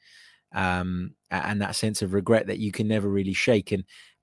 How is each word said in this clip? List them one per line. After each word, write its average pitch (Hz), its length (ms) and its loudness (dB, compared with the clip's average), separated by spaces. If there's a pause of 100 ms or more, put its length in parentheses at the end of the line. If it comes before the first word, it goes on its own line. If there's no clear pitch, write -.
(520)
um, 90 640 -2 (160)
a-, 95 160 -2
and 101 160 -2
that 98 120 -4
sense 110 280 -2
of 92 100 -2
regret 101 360 4
that 101 100 -4
you 104 120 -2
can 107 160 -2
never 107 220 2
really 98 240 0
shake. 107 400 2
And, 95 120 -2 (380)